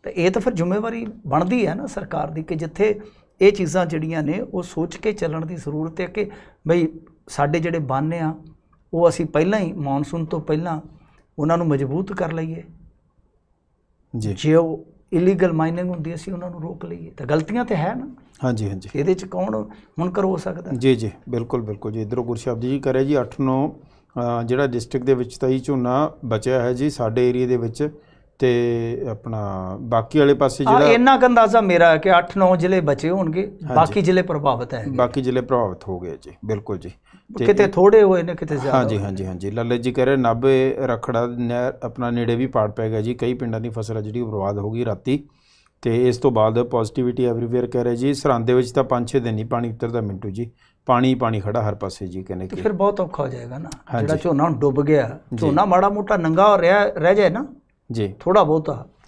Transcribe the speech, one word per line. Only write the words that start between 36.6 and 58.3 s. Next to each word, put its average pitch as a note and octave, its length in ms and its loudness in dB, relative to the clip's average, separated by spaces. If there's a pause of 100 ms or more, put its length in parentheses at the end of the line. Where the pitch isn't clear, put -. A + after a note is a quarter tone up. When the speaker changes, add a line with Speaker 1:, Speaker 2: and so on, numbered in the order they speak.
Speaker 2:
ਜੀ। F2+ 140 -12 (460)
ਤੇ - 60 0
Speaker 1:
ਕਿਤੇ G3+ 220 6
ਥੋੜ੍ਹੇ G3+ 360 8
ਹੋਏ F#3 200 4
ਨੇ, E3+ 120 -6
ਕਿਤੇ D3+ 220 -6
ਜ਼ਿਆਦਾ C3+ 220 2
Speaker 2:
ਹਾਂਜੀ, A2 160 2
Speaker 1:
ਹੋਏ G2+ 80 0
ਨੇ। G2+ 40 -4
Speaker 2:
ਹਾਂਜੀ, F#2+ 200 -6
ਹਾਂਜੀ। F#2 240 -6
ਲਾਲੇ A#2 280 -2
ਜੀ B2 140 -2
ਕਹਿ B2+ 120 2
ਰਹੇ C#3 120 4
ਨਾਭੇ C3 600 2
ਰਖੜਾ A#2+ 480 -2
ਨਹਿਰ A#2+ 460 -4 (100)
ਆਪਣਾ A#2+ 280 -6
ਨੇੜੇ A#2 260 0
ਵੀ B2 100 -2
ਪਾੜ G#2+ 240 0
ਪੈ A2 200 -4
ਗਿਆ A2 100 -2
ਜੀ, A#2 140 -4
ਕਈ B2 200 -2
ਪਿੰਡਾਂ A2+ 260 -6
ਦੀ A#2 80 -8
ਫਸਲ A2 280 -8
ਆ A2 40 -4
ਜਿਹੜੀ A2 200 -8
ਉਹ A2 120 -6
ਬਰਬਾਦ G2+ 260 -4
ਹੋ G#2 120 -4
ਗਈ A#2 140 -4
ਰਾਤੀ। B2+ 440 -4 (540)
ਤੇ A#2+ 260 2
ਇਸ A#2+ 100 2
ਤੋਂ C#3 120 4
ਬਾਅਦ A2 320 4
ਪੋਜ਼ਿਟਿਵਿਟੀ A#2+ 600 -2
ਐਵਰੀਵੇਅਰ A#2 420 0
ਕਹਿ B2 180 -2
ਰਹੇ A#2+ 120 0
ਜੀ, C3+ 180 0
ਸਰਹੰਦ B2 320 0
ਦੇ B2+ 80 4
ਵਿੱਚ B2 160 2
ਤਾਂ C3+ 140 2
ਪੰਜ B2 240 -2
ਛੇ C#3 120 2
ਦਿਨ A#2 140 -2
ਨਹੀਂ A2 120 -4
ਪਾਣੀ A#2 260 -4
ਉਤਰਦਾ A#2 280 -4
ਮਿੰਟੂ G2+ 300 -8
ਜੀ, A#2 200 -8 (360)
ਪਾਣੀ B2+ 280 4
ਪਾਣੀ A2+ 260 -2
ਖੜਾ G#2+ 280 -2
ਹਰ G2+ 60 -4
ਪਾਸੇ G2 320 -8
ਜੀ, F#2 160 -10
ਕਹਿੰਦੇ F#2 240 -8
Speaker 1:
ਤੇ - 100 -10
Speaker 2:
ਕਿ F#3 60 -10
Speaker 1:
ਫਿਰ G#3+ 100 0
ਬਹੁਤ G3 280 0
ਔਖਾ D#3+ 220 -4
ਹੋ C3+ 60 -4
ਜਾਏਗਾ B2 300 -12
ਨਾ। E3+ 120 -12 (240)
Speaker 2:
ਹਾਂਜੀ। B2 120 0
Speaker 1:
ਜਿਹੜਾ D#3 160 0
ਝੋਨਾ D3+ 220 2
ਹੁਣ D#3 140 0
ਡੁੱਬ C#3+ 240 2
ਗਿਆ, C#3 380 2 (140)
Speaker 2:
ਜੀ। - 20 -6
Speaker 1:
ਝੋਨਾ D#3 280 2
ਮਾੜਾ F#3 240 4
ਮੋਟਾ G3+ 280 -2
ਨੰਗਾ F#3 400 4
ਹੋ F3+ 40 2
ਰਿਹਾ, G3 240 4
ਰਹਿ F#3 300 2
ਜਾਏ G3 160 4
ਨਾ A#3+ 160 -6 (460)
Speaker 2:
ਜੀ। G#2 280 -2
Speaker 1:
ਥੋੜ੍ਹਾ F#3 240 4